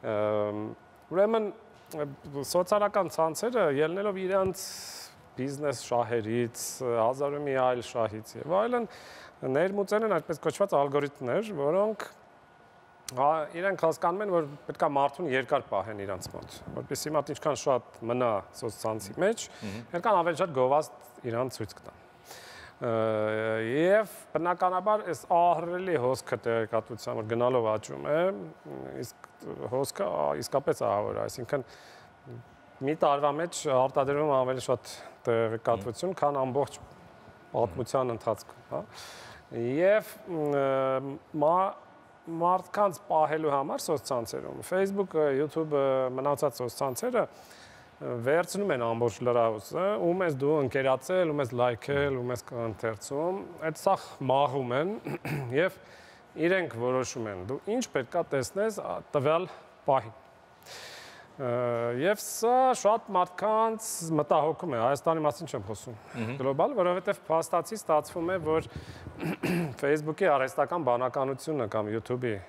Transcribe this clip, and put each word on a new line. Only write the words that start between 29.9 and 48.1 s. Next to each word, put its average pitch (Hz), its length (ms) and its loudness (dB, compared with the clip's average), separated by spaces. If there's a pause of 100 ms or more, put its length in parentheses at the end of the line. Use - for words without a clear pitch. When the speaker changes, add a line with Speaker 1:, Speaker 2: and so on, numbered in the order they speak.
Speaker 1:
ա, 156 280 0
իսկապես 143 480 -2
ահավոր 104 340 0
է, 110 60 -2
այսինքն 123 420 -4 (1160)
մի 143 160 0
տարվա 147 360 4
մեջ 165 360 -4
արտադրվում 139 640 2
ավելի 127 320 0
շատ - 260 -2 (280)
տեղեկատվություն, 113 920 0
Speaker 2:
Մհմ։ - 80 -6
Speaker 1:
քան 143 160 2
ամբողջ 131 420 0 (680)
պատմության 120 640 0
ընթացքում, - 520 -4
հա։ 127 200 -6 (680)
Եվ, 151 600 2 (400)
ը, 139 100 4 (680)
մա-, 170 420 4 (500)
մարդկանց 180 800 0
պահելու 156 500 2
համար 143 280 0
սոցցանցերում, 135 840 -4
Facebook-ը, 190 720 0
YouTube-ը, 147 520 2 (240)
մնացած 135 500 0
սոցցանցերը, 139 640 -2
ը, - 920 -10